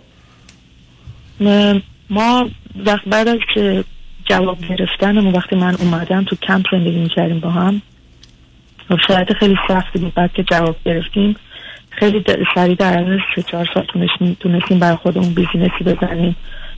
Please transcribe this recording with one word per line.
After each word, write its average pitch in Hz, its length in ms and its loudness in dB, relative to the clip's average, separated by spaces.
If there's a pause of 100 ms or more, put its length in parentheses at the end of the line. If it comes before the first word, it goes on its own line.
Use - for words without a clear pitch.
(1400)
م-، 202 380 4 (320)
ما 233 400 2 (360)
وقت 208 200 0
بعد 214 220 2
از 233 100 2 (160)
که 196 300 0 (400)
جواب 185 340 0 (100)
گرفتنمون، 190 640 2
وقتی 185 240 0
من 180 180 2
اومدم 180 500 0
تو 190 120 -4
کمپ 190 360 0
زندگی 170 260 0
می‌کردیم 165 420 0
با 170 100 -4
هم. 185 320 0 (1040)
خب، 175 100 0 (100)
شرایط 185 240 2
خیلی 196 240 2 (120)
سختی 185 300 -2
بود. 170 160 -4
بعد 175 180 0
که 196 100 -4
جواب 165 420 0
گرفتیم 196 520 0 (540)
خیلی 208 300 2
د-، 185 340 -2
سریع 180 200 4
در 180 240 2
عرض 185 220 0 (140)
سه 185 80 -4
چهار 170 320 -4
سال 185 100 0
تونستیم، 175 560 -2
تونستیم 180 380 2
برای 170 180 4
خودمون 175 380 0
بیزینسی 175 500 0
بزنیم 175 520 0 (420)